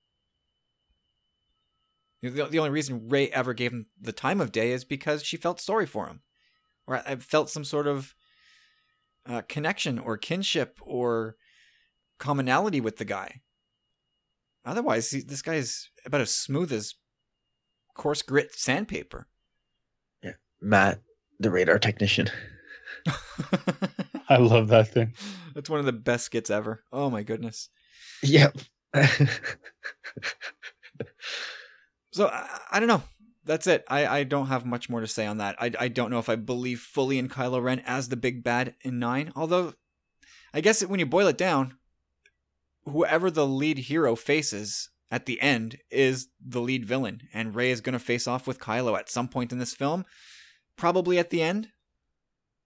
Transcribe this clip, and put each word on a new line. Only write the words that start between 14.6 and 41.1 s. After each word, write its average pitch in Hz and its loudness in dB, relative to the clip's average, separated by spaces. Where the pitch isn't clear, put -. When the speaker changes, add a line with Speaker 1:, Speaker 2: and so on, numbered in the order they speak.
Speaker 1:
Otherwise, 127 0
he, 180 -4
this 135 -10
guy 165 -4
is - -6
about 143 0
as 110 -2
smooth 143 -2
as 107 -6
coarse 147 -2
grit 139 0
sandpaper. - -4
Speaker 2:
Yeah, 98 -10
Matt, 98 4
the 107 2
radar 90 4
technician. 101 2
Speaker 1:
<laughs> - -4
Speaker 3:
I 135 10
love 113 8
that 110 8
thing. 117 2
Speaker 1:
That's 143 -8
one 151 0
of 143 0
the 131 2
best 120 -2
skits 110 -2
ever. 107 -2
Oh 139 0
my 107 -4
goodness. 110 -8
Speaker 2:
Yep. 143 6
<laughs> 143 4
Speaker 1:
So, 190 4
I, - -6
I 196 4
don't 233 4
know. 170 6
That's 156 0
it. 165 6
I, 143 2
I 139 2
don't 139 0
have 127 0
much 120 -4
more 117 -2
to 110 -4
say 110 -2
on 104 -2
that. 101 -2
I, 120 0
I 123 0
don't 120 0
know 120 0
if 113 -4
I 113 2
believe 123 -4
fully 135 0
in 131 -2
Kylo 127 -2
Ren 127 0
as 127 -4
the 127 -4
big 123 -2
bad 120 0
in 123 -4
nine. 127 -2
Although, 160 0
I 151 -2
guess 208 4
when 190 0
you 165 2
boil 180 4